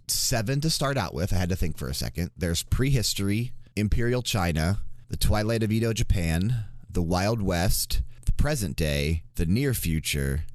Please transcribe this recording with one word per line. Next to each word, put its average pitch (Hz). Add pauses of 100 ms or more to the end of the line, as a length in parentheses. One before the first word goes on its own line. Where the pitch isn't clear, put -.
seven 131
to 160
start 139
out 95
with. 90
I 95
had 90
to 92
think 85
for 69
a 64
second. -
There's 82
prehistory, 117 (240)
Imperial 120
China, 87 (300)
the -
Twilight 107
of 107
Edo 113
Japan, 104 (240)
the 87
Wild 92
West, 92 (240)
the -
present 110
day, 73 (120)
the 87
near 120
future, 76 (100)